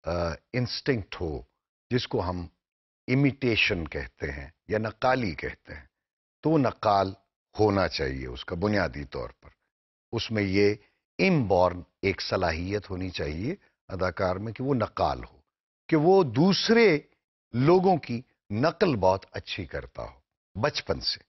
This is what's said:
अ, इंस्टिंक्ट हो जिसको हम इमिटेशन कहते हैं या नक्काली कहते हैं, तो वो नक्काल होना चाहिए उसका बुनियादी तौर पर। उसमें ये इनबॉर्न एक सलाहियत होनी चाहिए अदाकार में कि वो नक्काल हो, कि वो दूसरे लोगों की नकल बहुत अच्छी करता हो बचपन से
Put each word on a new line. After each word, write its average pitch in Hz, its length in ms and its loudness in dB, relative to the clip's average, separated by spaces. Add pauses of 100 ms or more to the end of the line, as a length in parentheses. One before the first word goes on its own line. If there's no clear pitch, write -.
अ, 85 300 -2 (200)
इंस्टिंक्ट 123 600 -4
हो 78 340 -8 (440)
जिसको 123 280 -2
हम 90 280 -6 (600)
इमिटेशन 120 800 2
कहते 73 400 -10
हैं 69 280 -10 (160)
या 107 80 0
नक्काली 113 560 0
कहते - 400 -12
हैं, - 160 -20 (520)
तो 151 80 0
वो 160 80 4
नक्काल 101 580 2 (420)
होना 98 300 4
चाहिए 65 380 -6
उसका 62 300 -10
बुनियादी 85 480 -2
तौर 64 280 -10
पर। - 180 -20 (600)
उसमें 110 300 -2
ये 101 360 2 (420)
इनबॉर्न 95 640 4 (200)
एक 98 160 0
सलाहियत 92 720 -4
होनी 92 200 -6
चाहिए 87 480 -6 (320)
अदाकार 92 480 -2
में 107 160 -10
कि - 80 -10
वो 139 120 0
नक्काल 85 500 -2
हो, - 200 -20 (440)
कि 160 80 2
वो 180 280 6
दूसरे 170 840 4 (460)
लोगों 175 440 4
की 120 260 -8 (280)
नकल 147 440 2
बहुत 95 280 2
अच्छी - 420 -10
करता - 360 -10
हो - 200 -16 (340)
बचपन 107 440 -2
से - 280 -6